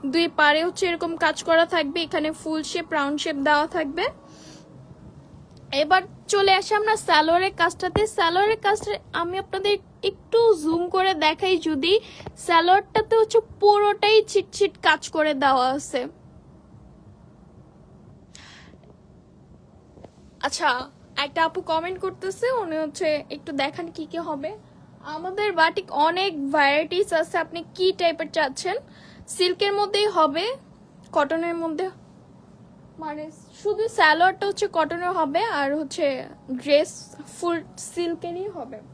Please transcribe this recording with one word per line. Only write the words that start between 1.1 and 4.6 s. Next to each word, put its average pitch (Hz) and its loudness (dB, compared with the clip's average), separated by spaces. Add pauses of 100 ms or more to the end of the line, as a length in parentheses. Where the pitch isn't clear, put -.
কাজ 320 -2
করা 330 4
থাকবে, 330 -2
এখানে 311 -2
ফুল 311 -6
শেপ, 330 -6
রাউন্ড 294 0
শেপ 311 -4
দেওয়া 294 2
থাকবে। 320 -4 (1700)